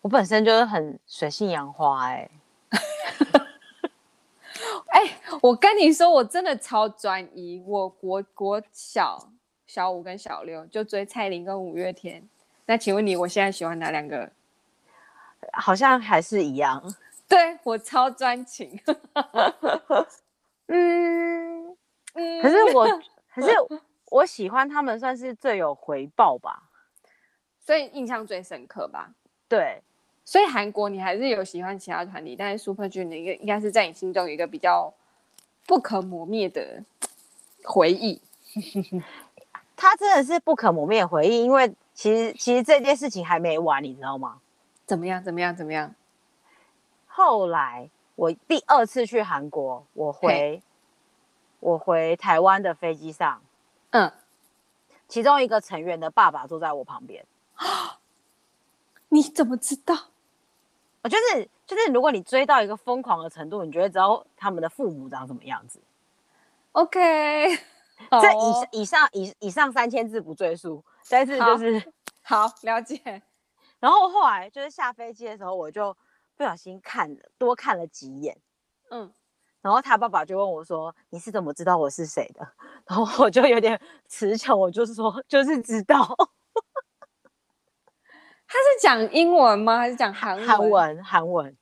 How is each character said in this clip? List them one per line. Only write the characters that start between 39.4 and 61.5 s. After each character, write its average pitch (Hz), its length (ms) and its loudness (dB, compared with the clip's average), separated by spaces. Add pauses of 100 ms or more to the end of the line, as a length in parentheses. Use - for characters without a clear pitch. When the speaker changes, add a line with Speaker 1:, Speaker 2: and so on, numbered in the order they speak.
Speaker 1:
他 - 200 6
真 392 200 4
的 277 80 4
是 330 160 0
不 320 160 2
可 208 160 2
磨 151 140 -2
灭 214 160 2
的 175 60 0
回 160 180 2
忆， 233 180 2
因 247 60 2
为 262 240 4 (200)
其 214 200 0
实， 226 200 -2
其 247 220 0
实 254 60 2
这 285 180 6
件 269 160 2
事 277 120 -6
情 190 160 -8
还 165 140 0
没 165 200 -2
完， 151 260 0
你 131 100 -12
知 131 80 -20
道 135 160 -8
吗？ 127 200 -12 (460)
Speaker 2:
怎 190 140 -4
么 170 80 -6
样？ 185 160 -6
怎 185 100 -8
么 175 80 -6
样？ 175 160 -4
怎 175 80 -12
么 156 80 -10
样？ 156 220 -6 (1120)
Speaker 1:
后 240 400 4
来 139 420 -4 (260)
我 170 160 0
第 277 360 -4
二 254 180 6
次 233 220 -4
去 226 160 -2
韩 151 260 -6
国， 135 460 -8
我 147 180 -6
回， 170 160 0
Speaker 2:
嘿。 151 340 0 (960)
Speaker 1:
我 170 180 0
回 165 380 0
台 175 220 2
湾 190 240 6
的 175 120 -2
飞 165 200 -6
机 156 160 -14
上， 147 320 -4 (480)
Speaker 2:
嗯。 208 220 2 (960)
Speaker 1:
其 233 140 -6
中 285 200 6
一 247 60 0
个 214 100 0
成 185 220 -8
员 170 180 -6
的 160 120 -6
爸 190 200 6
爸 139 160 -10
坐 160 140 -10
在 160 120 -4
我 139 120 -8
旁 120 220 -16
边。 - 180 -20 (320)
Speaker 2:
<gasps> - 1500 -12
你 302 140 6
怎 302 240 0
么 247 100 -4
知 - 180 -6
道？ 330 220 -2 (1080)
Speaker 1:
就 240 120 -2
是， 427 320 0 (180)